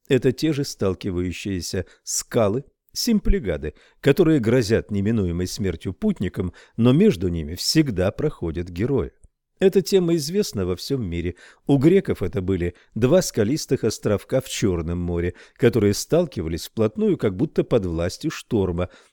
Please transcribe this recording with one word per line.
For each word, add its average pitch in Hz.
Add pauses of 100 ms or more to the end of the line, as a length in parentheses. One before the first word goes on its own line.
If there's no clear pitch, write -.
это 131
те 156
же 139
сталкивающиеся 92 (160)
скалы, 113 (280)
симплигады, 117 (260)
которые 156
грозят 113
неминуемой 98
смертью 92
путникам, 101 (240)
но 120
между 135
ними 82
всегда 92
проходят 87
герои. 92 (480)
Эта 277
тема 175
известна 156
во 90
всем 123
мире. 85 (300)
У 139
греков 165
это 95
были 90 (200)
два 131
скалистых 123
островка 110
в -
Черном 87
море, 87 (220)
которые 104
сталкивались 92
вплотную, 170
как 98
будто 156
под 113
властью 87
шторма. 90 (220)